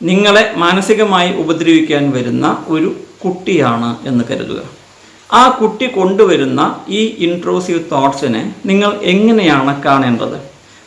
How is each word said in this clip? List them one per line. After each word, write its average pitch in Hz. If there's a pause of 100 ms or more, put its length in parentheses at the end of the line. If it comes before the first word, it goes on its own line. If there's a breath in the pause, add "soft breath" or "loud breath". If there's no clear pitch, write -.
നിങ്ങളെ 208
മാനസികമായി 185
ഉപദ്രവിക്കാൻ 160
വരുന്ന 127
ഒരു 160 (280)
കുട്ടിയാണ് 127
എന്ന് 120
കരുതുക. - (720 soft breath)
ആ 247
കുട്ടി 220
കൊണ്ടുവരുന്ന 185
ഈ 214
ഇൻട്രൂസീവ് 175
തോട്ട്സിനെ 139 (120)
നിങ്ങൾ 202 (100)
എങ്ങനെയാണ് 180
കാണേണ്ടത്? 131 (280 soft breath)